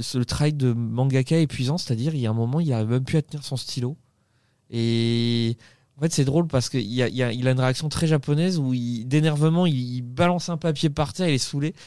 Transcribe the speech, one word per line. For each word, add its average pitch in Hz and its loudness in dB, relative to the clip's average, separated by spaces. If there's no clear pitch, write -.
ce, 127 -4
le 120 0
travail 151 0
de 127 0
mangaka 127 0
est 165 4
épuisant, 139 -2
c'est-à-dire 131 -2
il 139 -4
y 113 0
a - 0
un 110 0
moment, 120 0
il 165 0
n'arrive 110 0
même 127 0
plus 160 0
à 147 2
tenir 147 -12
son 131 -6
stylo. 127 -6
Et 117 0
en 139 -18
fait, 165 0
c'est 139 2
drôle 160 4
parce 127 0
qu'il 131 -2
y 120 -2
a, 117 2
il - -4
y 127 0
a, 120 0
il 123 -2
a 131 6
une 131 2
réaction 127 0
très - -2
japonaise 156 2
où 131 0
il, 120 -2
d'énervement, 156 2
il, 151 2
il 123 -4
balance 170 0
un 170 -4
papier 160 0
par 143 -2
terre, 180 -2
il 139 2
est - 4
saoulé, 147 -4